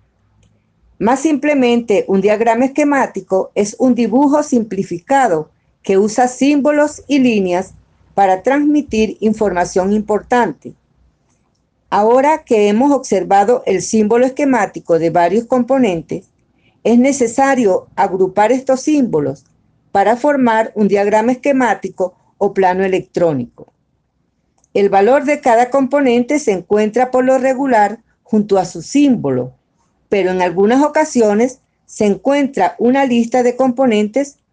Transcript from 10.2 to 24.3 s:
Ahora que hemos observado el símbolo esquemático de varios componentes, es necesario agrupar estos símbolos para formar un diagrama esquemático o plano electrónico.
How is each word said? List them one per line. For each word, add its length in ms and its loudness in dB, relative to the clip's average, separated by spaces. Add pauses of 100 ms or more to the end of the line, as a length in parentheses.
Ahora 560 2
que 240 2
hemos 220 2
observado 720 0
el 160 -2
símbolo 440 0
esquemático 720 -2
de 120 0
varios 360 0
componentes, 800 -2 (580)
es 140 4
necesario 1000 0
agrupar 560 0
estos 300 0
símbolos 600 -2 (480)
para 240 2
formar 580 0
un 140 0
diagrama 460 0
esquemático 840 -2 (220)
o 160 -2
plano 300 0
electrónico. 880 -4 (1000)